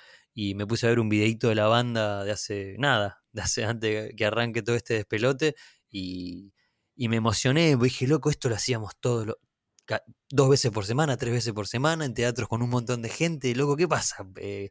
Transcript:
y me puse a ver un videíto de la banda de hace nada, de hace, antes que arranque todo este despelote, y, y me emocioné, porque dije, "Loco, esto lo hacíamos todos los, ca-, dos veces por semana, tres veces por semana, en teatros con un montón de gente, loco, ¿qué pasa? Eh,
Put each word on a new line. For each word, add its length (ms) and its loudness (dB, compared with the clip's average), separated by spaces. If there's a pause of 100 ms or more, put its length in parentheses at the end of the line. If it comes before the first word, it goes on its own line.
(340)
y 220 -2
me 120 -4
puse 180 0
a 40 4
ver 100 4
un 100 2
videíto 400 2
de 60 2
la 120 4
banda 560 2
de 80 -4
hace 460 -6
nada, 540 0
de 100 -10
hace, 240 -2
antes 500 -2
que 100 0
arranque 360 0
todo 140 0
este 180 -2
despelote, 640 0 (340)
y, 640 -10 (420)
y 140 -2
me 80 2
emocioné, 540 2
porque 180 4
dije, 180 -2
"Loco, 220 2
esto 180 -2
lo 80 0
hacíamos 440 -4
todos 260 0
los, 100 -6 (500)
ca-, 180 -4 (260)
dos 200 6
veces 220 4
por 140 -2
semana, 320 0
tres 160 -2
veces 180 0
por 160 -4
semana, 380 0
en 80 -4
teatros 340 0
con 140 -2
un 80 0
montón 320 -2
de 80 -6
gente, 460 -2
loco, 200 2
¿qué 120 2
pasa? 380 -2 (120)
Eh, 340 -8